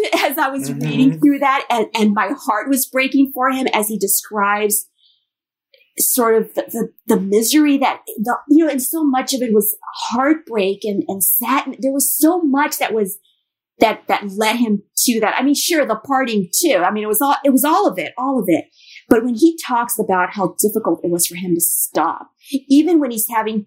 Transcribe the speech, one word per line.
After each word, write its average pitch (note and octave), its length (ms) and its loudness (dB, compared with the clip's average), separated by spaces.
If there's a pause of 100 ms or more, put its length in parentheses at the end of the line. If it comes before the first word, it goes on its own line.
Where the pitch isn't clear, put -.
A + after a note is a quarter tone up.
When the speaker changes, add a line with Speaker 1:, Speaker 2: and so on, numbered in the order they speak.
Speaker 1:
<laughs> - 120 -4
as D4 220 -2
I C#4 100 0
was C#4 220 -6
Speaker 2:
Mm-hmm. A#3+ 100 -6
Speaker 1:
reading C4 400 2
through C#4+ 200 4
that, C#4 280 0
and, A3+ 260 0
and G#3+ 200 4
my G#3 140 0 (100)
heart G#3+ 300 -4
was C4+ 180 0
breaking C4+ 480 0
for B3+ 160 0
him C4 240 -2
as G#3+ 140 0
he A3 100 -6
describes G#3 880 -2 (1120)
sort A3+ 380 0
of - 180 -2
the, - 80 -4 (440)
the, A#3 100 4
the F#3 40 0
misery A#3 580 2
that, A3 220 -2 (160)
the, A#3 200 -4 (120)
you D4+ 160 6
know, D4+ 60 0
and C4+ 120 -2
so E4 220 -4
much C4+ 300 0
of A#3+ 80 -2
it A3+ 100 0
was G#3 240 2 (360)
heartbreak A3+ 720 -2
and, G3+ 240 -2
and G3 160 -6
sad. B3+ 560 -2
There C4+ 120 0
was C#4 240 -2
so E4+ 260 2
much D4 360 0
that B3 160 -4
was G3+ 240 -2 (600)
that, - 300 0
that G3+ 180 -2 (100)
led G#3+ 200 0
him A3 260 0 (220)
to A3+ 160 0
that. G3+ 180 0
I A#3+ 40 -2
mean, C#4 120 2
sure, D4+ 320 0
the G#3+ 100 0
partying A#3 580 -2
too. C#4 240 2
I F3 120 2
mean, G#3 140 -4
it G#3+ 40 -4
was G#3 120 0
all, C#4 240 2
it C#4 60 4
was C4 140 4
all F4 220 2
of F3+ 120 -2
it, D3 180 -8
all C4 240 -2
of - 80 -2
it. D#3+ 160 2 (440)
But A3+ 160 4
when B3 100 -2
he E4 220 4 (100)
talks A#3+ 320 -4
about F#3 340 0
how F#3 260 -4
difficult G#3 460 0
it F3 60 -2
was E3+ 160 0
for E3+ 100 -8
him F3+ 180 -4
to F3 60 0
stop, - 680 -2 (380)
even D#4 320 6
when C4 100 -2
he's A3 180 -4
having A3 380 -2